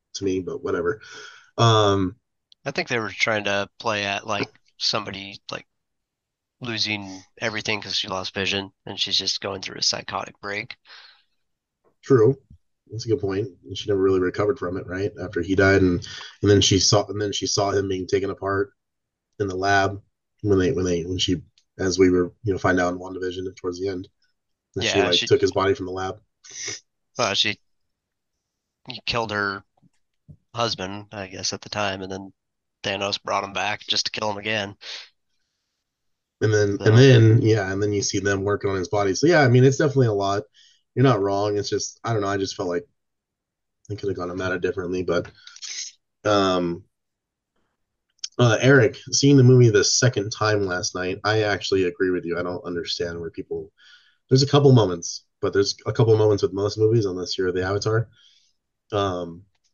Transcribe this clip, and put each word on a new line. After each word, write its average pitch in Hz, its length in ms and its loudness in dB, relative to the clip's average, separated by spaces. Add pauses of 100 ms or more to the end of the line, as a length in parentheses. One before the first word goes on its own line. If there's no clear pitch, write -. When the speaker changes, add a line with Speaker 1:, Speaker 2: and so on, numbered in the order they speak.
(140)
Speaker 1:
to - 100 -10
me, 92 160 -2
but 82 240 -10
whatever. 87 380 -4 (560)
Um, 104 580 2 (500)
Speaker 2:
I 139 60 -6
think 175 160 -6
they 120 120 -2
were 104 100 -6
trying 104 360 -2
to 101 240 -2 (100)
play 104 260 -2
at, 101 220 -6
like, 101 220 -4 (280)
somebody, 98 640 -6 (100)
like, - 160 -12 (960)
losing 104 640 -6 (140)
everything 107 440 -4
'cause 95 160 -10
she 110 100 -6
lost 95 260 -8
Vision 98 380 -4 (140)
and 101 140 -12
she's 98 180 -2
just - 240 -4
going 98 200 -8
through - 160 -12
a - 60 -6
psychotic - 580 -6
break. 101 360 -10 (1200)
Speaker 1:
True. 113 360 4 (540)
That's 113 140 -12
a 113 40 -8
good 101 120 0
point. 98 260 -4 (180)
And 98 120 -12
she - 100 -2
never 101 140 2
really 95 180 4
recovered 95 380 0
from 90 180 -6
it, - 120 -8
right? 98 240 -4 (100)
After 87 200 -6
he 92 140 0
died, 95 280 6
and, 90 220 2 (360)
and 101 100 2
then 98 80 8
she 95 200 4
saw, 101 260 2
and 104 160 -6
then 101 100 -2
she 98 140 -6
saw 98 260 0
him 98 160 0
being 92 200 -4
taken 98 240 -2
apart 98 420 -4 (640)
in 101 80 -2
the 92 80 -6
lab 98 460 0 (400)
when 101 160 2
they, 87 140 2
when 90 140 -2
they, 85 180 -2
when 90 160 -6
she, 90 240 0 (340)
as 90 220 -2
we 95 100 8
were, 90 240 0 (100)
you 104 80 -2
know, 90 60 -2
find 92 220 0
out 90 140 0
in 92 60 -10
WandaVision 92 580 -8
towards 87 220 -8
the 95 100 -4
end, 95 200 -8 (640)
that 110 100 -4
she, 98 120 0
Speaker 2:
Yeah, 101 80 2
Speaker 1:
like, - 140 2
Speaker 2:
she 120 80 -4
Speaker 1:
took 107 120 4
his 95 120 2
body 98 240 0
from 92 100 -10
the 92 60 -10
lab. 92 280 -6 (960)
Speaker 2:
Well, 107 180 0
she, 104 240 -2 (1300)
he - 180 -12
killed 113 260 -2
her 101 320 -4 (920)
husband, 104 560 -6
I 98 160 -12
guess, 92 260 -8
at - 80 -10
the 113 80 -18
time, 98 320 -4
and 95 100 -10
then 95 220 -10 (480)
Thanos 101 400 -4
brought 101 220 -4
him 98 100 -12
back 101 280 -4
just - 260 -4
to - 40 -8
kill 107 200 -4
him 101 60 -6
again. 104 380 -6 (1700)
Speaker 1:
And 104 120 2
then, 101 260 2
Speaker 2:
So 101 60 -6
Speaker 1:
and 107 120 8
then, 117 460 8
yeah, 104 280 2
and 98 120 -2
then 104 100 -2
you 98 80 0
see 101 180 -4
them 98 240 -2
working 101 280 -2
on 98 60 -4
his 90 100 -4
body. 101 260 -2
So, 85 140 0
yeah, 165 140 4
I 131 60 4
mean, 127 160 6
it's 135 140 4
definitely 135 300 2
a 107 60 0
lot. 101 300 -2 (520)
You're 123 80 2
not 120 180 4
wrong. 101 360 0
It's 98 120 -4
just, - 340 -6
I 117 100 -4
don't 104 80 0
know, 98 80 -2
I 101 80 -2
just 98 180 -4
felt 95 140 -4
like 87 180 -4 (1000)
it 101 100 -8
could 101 100 -6
have 90 80 -6
gone 90 120 -8
about 92 240 -4
it 90 80 -4
differently, 90 420 -4
but, 87 280 -2 (920)
um, 92 600 0 (1500)
uh, 117 240 4
Eric, 131 360 6 (140)
seeing 143 240 6
the 131 80 8
movie 123 260 8
the 101 140 4
second 110 460 0
time 107 360 0
last 90 300 -6
night, 92 300 -6
I 110 160 2
actually 98 420 0
agree 90 280 0
with 87 120 -2
you. 85 160 -4
I 87 40 -4
don't 90 200 -6
understand 85 560 -6
where 85 120 -10
people, - 400 -10 (580)
there's 131 140 6
a 135 40 0
couple 139 240 6
moments, 92 540 2 (160)
but 98 120 -4
there's 98 220 0 (100)
a 110 60 -4
couple 110 240 4
moments 107 280 4
with 92 100 -2
most 101 240 -4
movies, 110 280 2
unless 90 320 -6
you're 92 140 -2
the 90 120 -2
Avatar. 104 460 -2 (840)
Um, 90 520 -4 (300)